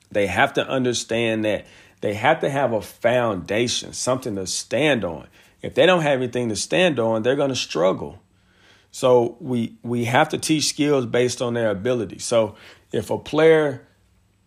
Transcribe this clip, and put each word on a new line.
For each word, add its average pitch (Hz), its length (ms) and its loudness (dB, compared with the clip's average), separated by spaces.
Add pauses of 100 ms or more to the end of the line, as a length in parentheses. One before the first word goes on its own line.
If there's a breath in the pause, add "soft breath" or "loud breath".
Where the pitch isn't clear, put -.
(120)
They 101 160 2
have 120 260 0
to - 140 -2
understand 117 800 -2
that. 101 200 -2 (360 loud breath)
They 104 140 -2
have 147 240 2
to 160 100 0
have 135 240 0
a 107 80 -2
foundation, 117 1120 -2
something 127 420 -4
to 95 120 -6
stand 123 560 -2
on. 82 240 -8 (340 soft breath)
If 101 140 -8
they 135 100 6
don't 180 160 4
have 143 180 0
anything 123 300 -2
to 104 60 -2
stand 156 440 0
on, 113 220 0
they're 123 140 2
gonna 139 200 0
struggle. 80 640 -2 (720 soft breath)
So 123 480 4
we, 123 440 -4
we 120 220 -2
have 135 240 2
to 175 80 -4
teach 156 280 0
skills 143 400 0
based 123 360 0
on 120 120 -2
their 117 160 0
ability. 104 500 -2
So 110 360 0 (360 loud breath)
if 113 180 -4
a 110 80 -4
player 151 680 2 (600)